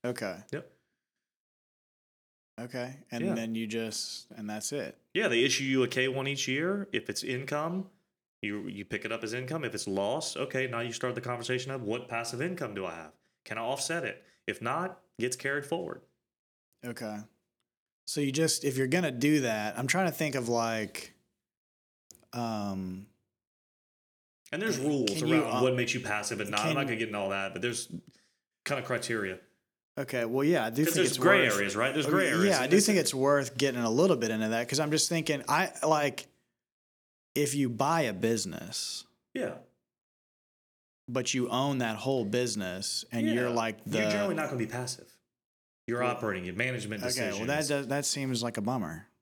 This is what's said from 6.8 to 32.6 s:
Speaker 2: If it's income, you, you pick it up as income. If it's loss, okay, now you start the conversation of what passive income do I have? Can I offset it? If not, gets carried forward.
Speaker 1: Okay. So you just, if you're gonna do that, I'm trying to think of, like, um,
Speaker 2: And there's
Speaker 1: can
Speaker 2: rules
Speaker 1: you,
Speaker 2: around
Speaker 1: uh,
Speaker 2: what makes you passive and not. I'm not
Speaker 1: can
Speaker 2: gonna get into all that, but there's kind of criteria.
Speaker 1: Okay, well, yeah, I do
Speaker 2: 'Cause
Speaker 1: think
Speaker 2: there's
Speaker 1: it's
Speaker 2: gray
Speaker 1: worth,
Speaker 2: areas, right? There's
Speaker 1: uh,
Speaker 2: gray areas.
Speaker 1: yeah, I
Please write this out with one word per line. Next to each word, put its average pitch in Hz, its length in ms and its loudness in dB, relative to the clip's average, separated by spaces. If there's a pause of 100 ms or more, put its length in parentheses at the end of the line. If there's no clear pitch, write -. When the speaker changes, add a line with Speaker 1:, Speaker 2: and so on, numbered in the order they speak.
Speaker 2:
If - 160 -2
it's - 140 -4
income, 147 680 -4 (520)
you, 104 260 -4
you 101 180 -8
pick - 180 -6
it 110 80 -4
up 113 120 -6
as 110 100 -4
income. 131 300 -4
If 107 120 -4
it's 101 120 -4
loss, 104 500 0
okay, 131 300 -2
now 117 120 -4
you 120 140 -4
start 123 220 -4
the 120 60 -6
conversation 123 500 -4
of 131 120 -6
what 117 240 -4
passive 117 340 -4
income 156 340 -4
do 95 100 -4
I 82 100 -6
have? 78 160 -14 (320)
Can 107 140 -8
I 113 40 -4
offset 139 440 -2
it? - 180 -8 (240)
If - 140 -4
not, 165 400 -4 (180)
gets 123 160 0
carried 143 300 -2
forward. - 360 -4 (840)
Speaker 1:
Okay. 110 320 -8 (920)
So - 140 -2
you 139 100 2
just, 156 320 2
if 131 140 0
you're 135 100 2
gonna 160 240 2
do 143 300 4
that, 107 360 0
I'm 131 100 -2
trying 185 180 2
to 165 60 2
think 147 240 -2
of, 120 120 0
like, 113 680 0 (1200)
um, 101 760 -6 (1400)
Speaker 2:
And 170 100 -6
there's 208 160 -2
Speaker 1:
can 135 100 -2
Speaker 2:
rules 139 340 2
Speaker 1:
you, 156 220 6
Speaker 2:
around 120 140 0
Speaker 1:
uh, 127 40 4
Speaker 2:
what 127 140 6
makes 120 180 2
you 123 60 0
passive 104 400 -2
and 101 120 -2
not. 104 100 2
I'm 110 140 2
not 139 60 2
Speaker 1:
can 139 60 0
Speaker 2:
gonna 117 100 -2
get 110 100 -2
into 104 120 -4
all 98 100 0
that, 98 240 -2
but 92 80 -6
there's 120 280 -4 (760)
kind 143 160 -2
of 123 60 -8
criteria. 107 540 -2 (580)
Speaker 1:
Okay, 127 280 -2
well, 127 180 0
yeah, 147 220 4
I 113 40 -2
do 127 140 0
Speaker 2:
'Cause 160 100 2
Speaker 1:
think - 20 0
Speaker 2:
there's 170 160 4
Speaker 1:
it's - 60 -2
Speaker 2:
gray 180 280 8
Speaker 1:
worth, 110 100 4
Speaker 2:
areas, 101 200 0
right? 127 180 2
There's 151 120 0
Speaker 1:
uh, 147 40 2
Speaker 2:
gray 185 180 4
areas. 165 200 4
Speaker 1:
yeah, 165 120 6
I 127 40 2